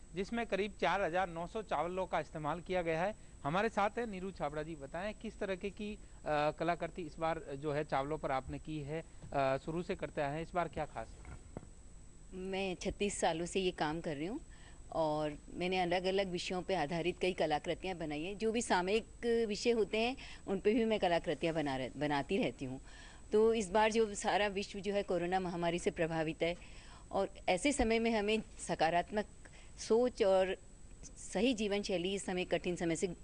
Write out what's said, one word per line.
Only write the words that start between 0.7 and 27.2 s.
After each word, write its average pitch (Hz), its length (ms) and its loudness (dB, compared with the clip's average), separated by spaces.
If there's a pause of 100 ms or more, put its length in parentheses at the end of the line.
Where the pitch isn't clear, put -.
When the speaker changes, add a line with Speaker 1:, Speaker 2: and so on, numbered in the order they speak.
Speaker 1:
चार 185 220 4
हजार 180 260 2
नौ 170 180 -4
सौ 220 160 -4
चावलों 180 440 0
का 175 140 0
इस्तेमाल 151 400 -2
किया 180 220 0
गया 165 200 2
है। 196 120 0 (300)
हमारे 185 240 2
साथ 208 300 4
है 233 120 -2
नीरू 190 200 -6
छाबड़ा 151 320 -2
जी, 160 120 -6
बताएं 165 400 -6
किस - 240 -8
तरीके 190 320 -2
की, 110 240 -6
अ, - 40 -10 (280)
कलाकृति 160 760 2
इस 151 160 -10
बार 160 240 0 (160)
जो 147 140 -2
है 147 120 2
चावलों 147 340 0
पर 151 120 -2
आपने 135 280 -2
की 156 220 -6
है, 147 240 -6 (280)
अ, 135 240 4
शुरू 160 260 -4
से 180 140 -4
करते 151 240 -4
आए 143 140 0
हैं, 160 80 -4
इस 156 120 -8
बार 170 140 2
क्या 151 180 -4
खास 113 200 -8
है? - 300 -12 (1040)
Speaker 2:
मैं 190 360 -2
छत्तीस 202 460 -2
सालों 170 260 2
से 190 140 -2
ये 180 100 2
काम 160 300 0
कर 160 160 -4
रही 147 100 -4
हूँ 254 140 -6 (520)
और 151 460 0 (160)
मैंने 180 240 0
अलग-अलग 185 520 2
विषयों 180 320 -2
पे 190 120 -2
आधारित 170 440 0
कई 185 140 2
कलाकृतियाँ 170 640 0
बनाई 156 260 -4
हैं। 196 160 -6
जो 220 140 2
भी 240 100 2
सामयिक 208 420 2 (440)
विषय 208 220 2
होते 220 280 2
हैं 240 180 2 (320)
उन 185 120 0
पे 214 140 4
भी 240 100 4
मैं 220 160 4
कलाकृतियाँ 165 540 2
बना 147 220 2
रह-, 127 200 -4
बनाती 143 400 2
रहती 151 280 0
हूँ। 131 160 -6 (520)
तो 220 220 8
इस 214 160 0
बार 214 220 6
जो 214 220 4
सारा 202 320 2
विश्व 202 320 -4
जो 196 140 -2
है 202 100 2
कोरोना 180 380 2
महामारी 175 380 0
से 190 120 0
प्रभावित 160 520 0
है 170 140 2 (560)
और 196 160 2 (200)